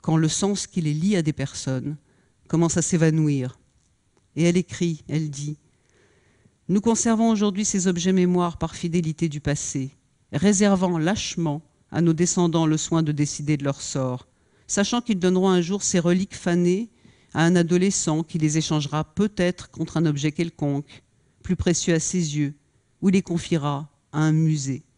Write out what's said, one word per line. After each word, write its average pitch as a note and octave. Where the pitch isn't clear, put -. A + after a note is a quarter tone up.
quand D#3+
le D#3+
sens G3
qui -
les D3+
lie F#3
à E3+
des D3+
personnes C#3
commence E3
à E3+
s'évanouir. D#3
Et D#3+
elle E3+
écrit, E3+
elle D3+
dit, « D3
Nous G3+
conservons A3+
aujourd'hui G#3
ces F#3+
objets F3+
mémoires F3+
par D#3+
fidélité E3
du D3
passé, C#3+
réservant F#3+
lâchement E3
à D3
nos E3+
descendants E3+
le D#3
soin D#3+
de D3+
décider D3
de C#3
leur C#3
sort, B2+
sachant A#3
qu'ils G#3
donneront F#3
un F3+
jour F#3
ces -
reliques F3+
fanées F3+
à D#3+
un F3
adolescent F3
qui E3
les D#3
échangera D3+
peut-être F#3+
contre -
un E3
objet D3
quelconque, D3
plus F3+
précieux F3
à D#3+
ses D#3
yeux, C#3+
ou F3+
les F#3+
confiera D3
à D3
un D#3
musée. » D#3